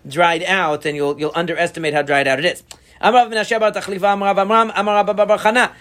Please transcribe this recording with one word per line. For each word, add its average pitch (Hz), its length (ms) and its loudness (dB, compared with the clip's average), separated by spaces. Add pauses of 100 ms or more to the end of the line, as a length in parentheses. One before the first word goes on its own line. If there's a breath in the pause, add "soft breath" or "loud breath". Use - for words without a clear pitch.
dried 170 360 0
out 175 420 -2
and 147 100 -4
you'll, 143 220 -2
you'll 151 160 -4
underestimate 165 580 -4
how 147 80 0
dried 139 260 0
out 135 120 0
it 156 80 -2
is. 151 160 -4 (360 loud breath)
Amar 240 260 4
Rav 220 80 -10
Menashe 220 280 -2
bar 214 120 2
Tachlifa, 196 420 -2
Amar 196 200 0
Rav 180 40 2
Amram, 220 360 2
Amar 208 300 2
Rabba 202 220 0
bar 202 120 2
Chana. 233 420 2